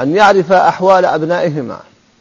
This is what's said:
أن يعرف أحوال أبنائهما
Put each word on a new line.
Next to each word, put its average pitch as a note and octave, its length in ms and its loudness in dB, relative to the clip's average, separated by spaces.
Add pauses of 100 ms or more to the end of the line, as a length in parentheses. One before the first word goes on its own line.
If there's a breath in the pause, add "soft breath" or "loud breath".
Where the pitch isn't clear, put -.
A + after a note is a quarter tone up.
أن C#3+ 160 -2
يعرف G3 360 2
أحوال F3+ 520 2
أبنائهما D#3 760 -4 (400)